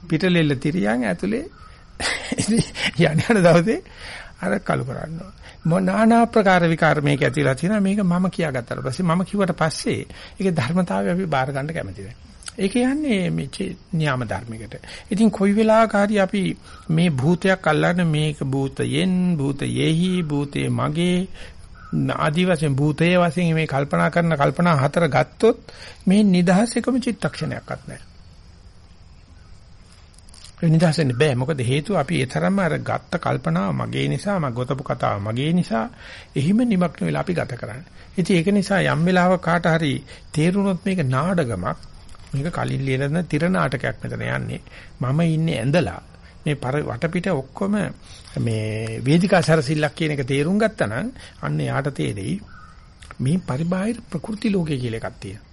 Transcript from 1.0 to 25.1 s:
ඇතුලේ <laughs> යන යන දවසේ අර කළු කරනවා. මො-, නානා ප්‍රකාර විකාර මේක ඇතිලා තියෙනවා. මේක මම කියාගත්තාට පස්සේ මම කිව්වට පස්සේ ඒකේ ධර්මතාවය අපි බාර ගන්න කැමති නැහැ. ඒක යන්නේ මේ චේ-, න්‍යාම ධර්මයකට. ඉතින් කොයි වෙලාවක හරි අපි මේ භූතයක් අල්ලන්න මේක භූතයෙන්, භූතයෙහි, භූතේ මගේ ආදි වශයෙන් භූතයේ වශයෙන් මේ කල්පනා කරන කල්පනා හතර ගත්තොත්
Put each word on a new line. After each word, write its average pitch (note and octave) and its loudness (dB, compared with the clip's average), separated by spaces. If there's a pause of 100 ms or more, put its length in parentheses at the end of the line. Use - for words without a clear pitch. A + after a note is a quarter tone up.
ඇතුලේ G#3 -2 (520)
<laughs> - -4 (580)
යන D3+ 2
යන A3 2
දවසේ F3 4 (540)
අර G3 -4
කළු C3+ -2
කරනවා. E3 -10 (300)
මො-, E3+ 2
නානා A3 4
ප්‍රකාර F#3+ 4
විකාර D#3+ 4
මේක C#3+ 2
ඇතිලා C3+ 2
තියෙනවා. G3+ 0
මේක G3 2
මම F3+ 2
කියාගත්තාට C3+ -4
පස්සේ C3+ -4
මම E3+ 2
කිව්වට F#3+ 0
පස්සේ D#3+ -2 (320)
ඒකේ F#3+ 0
ධර්මතාවය F3+ 0
අපි F3+ 0
බාර C3+ 0
ගන්න C#3 -4
කැමති F#2+ -8
නැහැ. G#2 -14 (400)
ඒක G3 -2
යන්නේ B3 0
මේ D#3+ -2
චේ-, - -8 (160)
න්‍යාම D3 0
ධර්මයකට. A2 -8 (320)
ඉතින් G#3+ 4
කොයි G3+ 2
වෙලාවක A3 6
හරි G3+ 2
අපි F#3+ 2 (440)
මේ E3 4
භූතයක් E3+ 2
අල්ලන්න E3 2
මේක D3+ 0
භූතයෙන්, C3+ -2 (220)
භූතයෙහි, C#3 0 (100)
භූතේ C#3+ -2
මගේ D3+ 0 (960)
ආදි D3+ 0
වශයෙන් D#3 2
භූතයේ D3+ 2
වශයෙන් F3 2
මේ D#3+ 0
කල්පනා D3+ 0
කරන E3+ 2
කල්පනා D3+ 4
හතර D3 2
ගත්තොත් D3 2 (440)